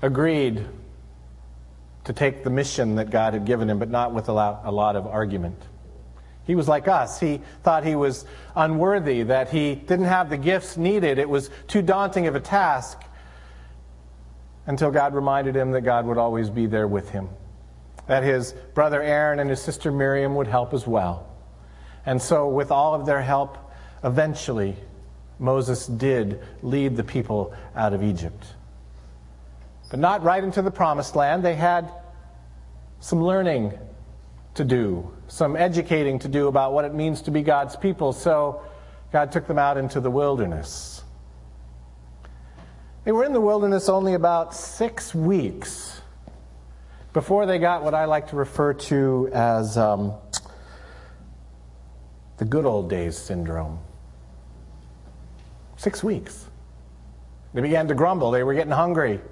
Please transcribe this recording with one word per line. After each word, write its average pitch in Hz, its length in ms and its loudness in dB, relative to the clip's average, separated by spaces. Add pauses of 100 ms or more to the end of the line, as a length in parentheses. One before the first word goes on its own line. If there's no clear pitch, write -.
agreed 135 640 2 (1400)
to 123 80 -6
take 135 320 0
the 127 60 0
mission 127 440 0
that 107 160 -2
God 110 240 2
had 104 100 -2
given 113 240 0
him, 104 120 0
but 107 100 -4
not 120 240 0
with 110 140 -4
a 113 40 0
lot, 104 320 0
a 110 60 -6
lot 104 240 2
of 98 120 -2
argument. 101 540 -4 (840)
He 170 100 0
was 156 140 2
like 147 180 2
us. 160 320 2
He 147 220 -2 (240)
thought 160 200 4
he 156 120 0
was 139 280 0 (300)
unworthy, 160 680 2
that 127 260 2
he 147 240 0
didn't 180 300 0
have 180 260 2
the 151 60 -2
gifts 175 400 0
needed. 170 420 2
It 143 100 2
was 139 220 0 (160)
too 202 160 2
daunting 190 460 2
of 143 80 0
a - 40 -2
task, 165 600 0 (1700)
until 143 260 2
God 143 200 4
reminded 139 440 2
him 131 160 2
that 127 80 2
God 120 260 2
would 117 120 0
always 113 320 2
be 113 160 0
there 107 200 2
with 101 240 -2
him, 95 180 -6 (800)
that 135 160 2
his 131 300 2 (220)
brother 147 280 4
Aaron 147 380 2
and 139 100 0
his 135 100 -2
sister - 300 -4
Miriam 139 460 2
would 139 100 0
help 123 260 0
as 123 140 -2
well. 92 420 0 (800)
And 127 160 0
so 147 260 2
with 135 220 0
all 147 240 4
of 143 120 -2
their 143 160 2
help, 139 360 0 (460)
eventually 123 720 0 (640)
Moses 127 480 0
did 117 520 0 (240)
lead 131 340 0
the 117 80 -2
people 110 500 -4 (200)
out 107 200 2
of 98 80 0
Egypt. 85 420 -2 (1400)
But 131 100 -6
not 175 240 2
right 185 220 4
into 190 160 -2
the 190 100 2
promised 151 460 0
land. 151 260 2
They 170 120 2
had 170 360 2 (1120)
some 170 240 0
learning 170 480 2 (840)
to 151 100 -2
do, 107 460 0 (180)
some 151 280 0
educating 160 600 2
to 135 100 -8
do 143 180 2
about 135 280 4
what 147 100 4
it 143 80 -4
means 156 300 -2
to - 80 -6
be 151 100 2
God's 143 340 2
people. 170 380 0
So 147 500 0 (500)
God 147 200 2
took 160 140 -2
them 151 120 0
out 143 200 4
into 135 200 -2
the 127 120 0
wilderness. 123 920 -2 (2000)
They 214 80 2
were 233 120 4
in 285 80 0
the 240 80 4
wilderness 208 480 4
only 190 240 4
about 170 420 2
six - 600 -6
weeks 160 880 -2 (1120)
before 190 320 2
they 185 120 2
got 170 240 2
what 151 120 0
I 156 100 2
like 151 240 0
to 151 80 -8
refer 143 380 2
to 135 580 2
as, 113 460 2
um, 104 340 2 (2250)
the 113 80 -2
good 143 220 2
old 101 240 0
days 87 260 -2
syndrome. 80 640 -6 (2000)
Six - 240 -4
weeks. - 420 -4 (1080)
They 120 80 0
began 156 260 2
to 151 60 2
grumble. 156 380 2
They 123 100 4
were 135 100 0
getting 151 180 0
hungry. 147 480 2 (140)